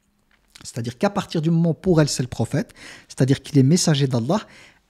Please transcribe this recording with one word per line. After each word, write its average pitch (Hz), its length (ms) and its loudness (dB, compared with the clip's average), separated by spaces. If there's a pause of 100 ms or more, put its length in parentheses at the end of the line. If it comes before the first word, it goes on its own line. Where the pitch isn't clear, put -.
(640)
C'est-à-dire 117 340 -10
qu'à 202 120 0
partir 180 320 -6
du 156 80 -2
moment 165 240 2
pour 170 260 0
elle, 151 100 4
c'est - 140 -4
le 123 60 -6
prophète, - 440 -4 (340)
c'est-à-dire 135 340 0
qu'il - 160 0
est 131 60 6
messager 143 440 2
d'Allah, 127 380 -2 (440)